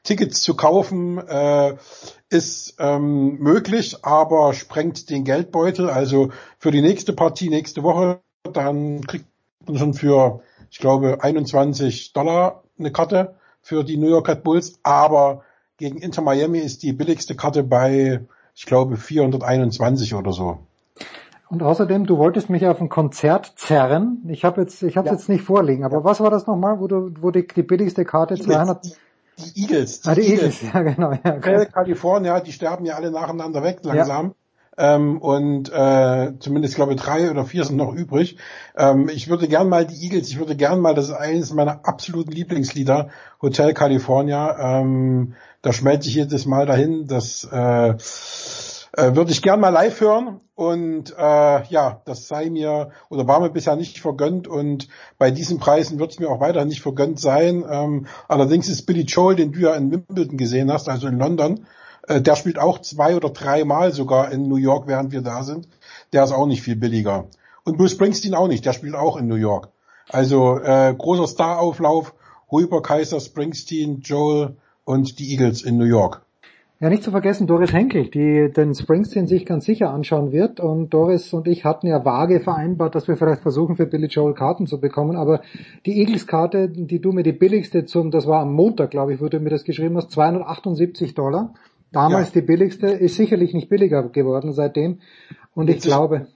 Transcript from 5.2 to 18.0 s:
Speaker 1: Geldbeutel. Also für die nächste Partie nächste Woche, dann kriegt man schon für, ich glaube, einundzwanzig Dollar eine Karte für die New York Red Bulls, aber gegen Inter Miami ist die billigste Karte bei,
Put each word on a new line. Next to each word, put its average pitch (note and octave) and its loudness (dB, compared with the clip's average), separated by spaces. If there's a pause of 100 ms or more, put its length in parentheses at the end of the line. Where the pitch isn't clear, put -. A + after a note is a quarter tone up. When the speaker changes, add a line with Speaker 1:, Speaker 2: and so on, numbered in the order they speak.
Speaker 1:
Geldbeutel. F3 0
Also C3+ 2 (300)
für D#3+ 0
die C#3+ 4
nächste F#3 2
Partie E3 -2
nächste D3+ -4
Woche, F3+ 2 (340)
dann D3 -4
kriegt - -12 (420)
man D3 -4
schon D3 0
für, C3+ 4 (300)
ich - -20
glaube, C3+ 2
einundzwanzig C#3 0
Dollar E3+ 0 (160)
eine D3+ -6
Karte F#3 0 (300)
für D#3 -2
die D3+ -6
New D#3 0
York E3 4
Red D#3+ -2
Bulls, E3+ -2
aber C#3+ 4 (340)
gegen C#3+ -8
Inter E3+ -8
Miami D3+ 0
ist C#3+ -8
die C#3+ -2
billigste D3+ -4
Karte D3 0
bei, C3 2 (340)